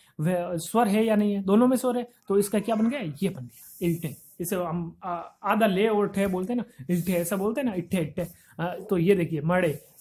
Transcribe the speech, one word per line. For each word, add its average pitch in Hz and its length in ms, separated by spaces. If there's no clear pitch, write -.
वह 175 380
स्वर 214 300
है 214 180
या 220 100
नहीं 208 180
है, 196 100
दोनों 214 240
में 254 100
स्वर 247 200
है, 240 100
तो 196 100
इसका 202 220
क्या 226 160
बन 220 140
गया, 277 100
ये 170 300
बन 127 120
गया - 460
इल्टे। 165 280
इसे 175 160
हम, 170 480
आ, 180 100
आधा 214 220
ले 202 220
और 208 200
ठे 196 200
बोलते 185 260
हैं 247 60
ना, - 300
इल्टे 180 240
ऐसा 175 220
बोलते 214 260
हैं 262 60
ना, 220 60
इट्ठे 180 280
इट्ठे। 170 260
आ, 165 80
तो 185 300
ये 175 180
देखिए 165 260
मड़े, 165 380